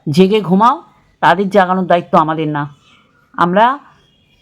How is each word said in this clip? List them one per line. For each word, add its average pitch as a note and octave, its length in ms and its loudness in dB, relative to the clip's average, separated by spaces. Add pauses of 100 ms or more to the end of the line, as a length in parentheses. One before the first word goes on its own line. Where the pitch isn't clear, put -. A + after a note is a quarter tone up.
জেগে F#3+ 320 2
ঘুমাও, G3 340 2 (460)
তাদের F3 280 0
জাগানোর F#3 420 0
দায়িত্ব F3 220 0 (120)
আমাদের D#3+ 220 -4
না। D3 160 -4 (680)
আমরা F3+ 320 0 (760)